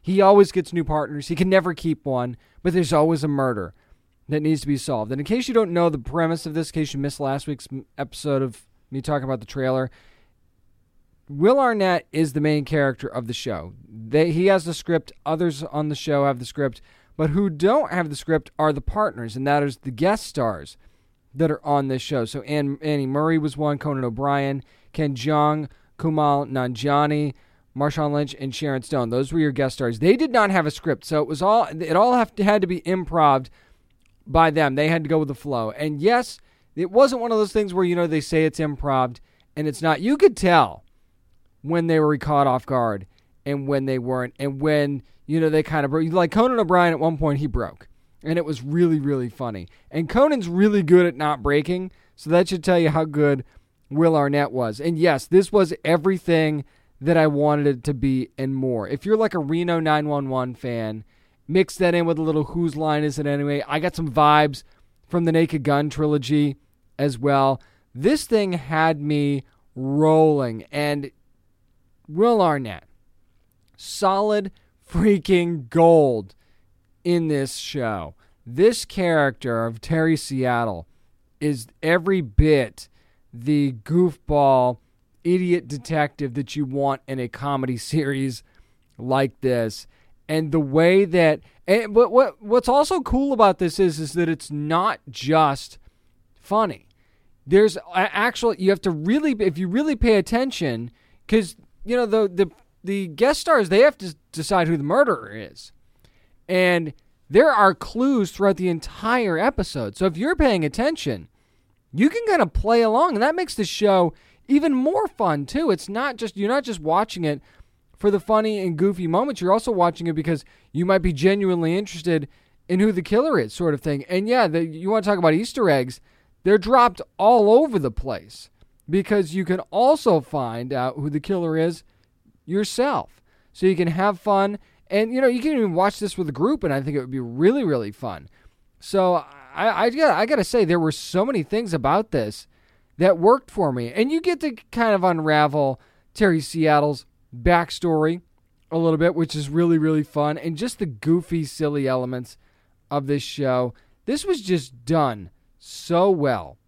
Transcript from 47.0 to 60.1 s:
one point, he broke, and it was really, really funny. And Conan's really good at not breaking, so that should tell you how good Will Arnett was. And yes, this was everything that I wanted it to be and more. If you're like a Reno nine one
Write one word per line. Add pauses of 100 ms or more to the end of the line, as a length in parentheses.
one
point,
he
broke, (340)
and
it
was
really,
really
funny. (240)
And
Conan's
really
good
at
not
breaking, (240)
so
that
should
tell
you
how
good (460)
Will
Arnett
was.
And
yes,
this
was (120)
everything (360)
that
I
wanted
it
to
be
and
more.
If
you're
like
a
Reno
nine
one